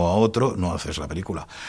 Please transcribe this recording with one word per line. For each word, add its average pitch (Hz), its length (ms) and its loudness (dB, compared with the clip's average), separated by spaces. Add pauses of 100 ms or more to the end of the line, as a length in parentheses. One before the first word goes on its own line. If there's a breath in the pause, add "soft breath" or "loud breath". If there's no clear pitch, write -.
o 87 80 4
a 92 80 4
otro, 113 380 4
no 90 200 0
haces 78 240 -4
la 69 100 -6
película. 80 400 -6 (200 loud breath)